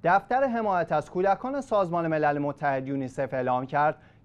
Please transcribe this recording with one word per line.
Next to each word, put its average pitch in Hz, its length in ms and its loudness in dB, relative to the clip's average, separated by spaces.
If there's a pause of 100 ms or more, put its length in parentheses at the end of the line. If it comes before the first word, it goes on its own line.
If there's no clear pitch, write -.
دفتر 214 400 2
حمایت 214 480 0
از 151 200 -2
کودکان 196 500 0
سازمان 175 460 0
ملل 151 320 2
متحد 143 480 -2
یونیسف 135 460 -4
اعلام 127 320 0
کرد 147 300 0 (300)